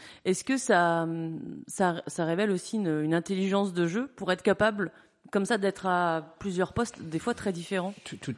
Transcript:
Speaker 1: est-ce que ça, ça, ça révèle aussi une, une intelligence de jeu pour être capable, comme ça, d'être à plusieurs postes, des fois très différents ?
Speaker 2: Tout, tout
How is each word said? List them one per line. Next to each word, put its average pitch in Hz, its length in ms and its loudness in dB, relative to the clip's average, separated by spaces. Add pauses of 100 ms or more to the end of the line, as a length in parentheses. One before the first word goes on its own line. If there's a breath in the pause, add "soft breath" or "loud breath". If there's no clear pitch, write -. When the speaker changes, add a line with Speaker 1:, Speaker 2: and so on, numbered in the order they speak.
(260 loud breath)
Speaker 1:
est-ce 190 180 0
que 269 140 0
ça, 170 500 4 (600)
ça, 175 380 0
ça - 200 -4
révèle 185 240 2
aussi 185 260 -2
une, 165 260 2
une 156 120 2
intelligence 190 580 0
de 170 140 2
jeu 220 220 -2
pour - 220 -6
être 185 120 0
capable, 208 500 2 (400 loud breath)
comme 196 140 2
ça, 233 100 2
d'être 196 300 -2
à 175 520 2
plusieurs 185 360 -2
postes, - 280 -4
des 160 160 -6
fois 240 140 -2
très 208 200 -4
différents ? 180 420 -4 (100)
Speaker 2:
Tout, - 140 -12
tout 120 180 -6